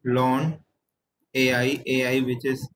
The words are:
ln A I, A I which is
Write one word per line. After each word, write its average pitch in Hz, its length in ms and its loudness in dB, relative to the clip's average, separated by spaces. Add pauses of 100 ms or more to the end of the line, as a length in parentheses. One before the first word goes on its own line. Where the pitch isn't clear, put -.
ln 131 540 0 (760)
A 127 180 4
I, 127 320 0
A 131 320 0
I - 40 2
which 127 240 -4
is 131 300 -2